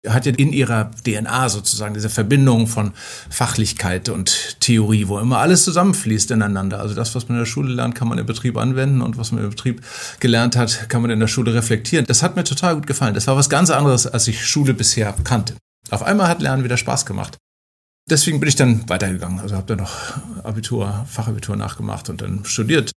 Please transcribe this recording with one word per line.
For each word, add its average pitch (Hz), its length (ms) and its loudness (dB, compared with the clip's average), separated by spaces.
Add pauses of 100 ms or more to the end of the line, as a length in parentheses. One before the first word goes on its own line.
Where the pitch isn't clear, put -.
hat 120 160 2
ja 139 80 2
in 139 220 2
ihrer 113 360 0 (140)
D 120 80 0
N 107 140 -4
A 123 240 0
sozusagen 104 420 -4
diese 107 160 -4
Verbindung 117 580 4
von 104 260 -2 (360)
Fachlichkeit 101 800 -2
und - 520 -4
Theorie, 107 480 4
wo 101 100 -2
immer 117 220 2
alles 170 240 4
zusammenfließt 175 680 2
ineinander. 101 500 0
Also 104 140 -4
das, 113 200 -4
was 120 140 -6
man 120 80 -2
in 117 60 0
der 113 80 -4
Schule 139 200 -2
lernt, 120 240 -2
kann 117 140 -2
man 117 80 -2
im 113 80 -2
Betrieb 113 320 -4
anwenden 131 460 2
und 120 160 -4
was 113 120 -6
man 110 140 -2
im 101 60 -4
Betrieb - 340 -6 (340)
gelernt 117 380 2
hat, 117 320 0
kann 120 140 0
man 117 80 0
in 110 100 2
der 110 60 4
Schule 117 260 0
reflektieren. 117 540 2
Das - 160 2
hat 180 120 0
mir 175 100 0
total 165 320 0
gut 143 100 -6
gefallen. 131 260 0
Das 101 140 0
war 135 100 4
was 143 140 2
ganz 165 180 4
anderes, 139 380 4
als - 200 0
ich 107 200 -2
Schule 139 260 2
bisher 104 500 0
kannte. - 320 0 (360)
Auf 104 120 -2
einmal 196 260 4
hat 170 120 0
Lernen 131 240 0
wieder 120 140 0
Spaß 123 260 -2
gemacht. 98 320 -8 (720)
Deswegen 151 320 2
bin 151 80 2
ich 143 80 4
dann 120 320 4
weitergegangen. 92 520 -2
Also 101 140 -6
habe 95 120 -4
dann 98 180 -2
noch - 100 -8 (480)
Abitur, 110 680 -4
Fachabitur 110 460 -4
nachgemacht 104 520 -8
und - 140 -8
dann 98 240 -6
studiert 120 520 0